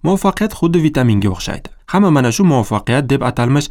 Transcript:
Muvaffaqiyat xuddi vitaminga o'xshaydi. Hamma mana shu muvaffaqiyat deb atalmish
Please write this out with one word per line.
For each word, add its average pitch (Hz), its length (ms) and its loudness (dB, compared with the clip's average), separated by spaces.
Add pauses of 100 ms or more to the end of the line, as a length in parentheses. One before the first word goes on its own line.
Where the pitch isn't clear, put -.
Muvaffaqiyat 196 560 -2
xuddi 170 280 2
vitaminga 117 440 2
o'xshaydi. - 380 -10 (240)
Hamma 196 180 2
mana 127 260 2
shu 208 60 0 (100)
muvaffaqiyat 120 600 0
deb 135 100 0
atalmish 123 480 -2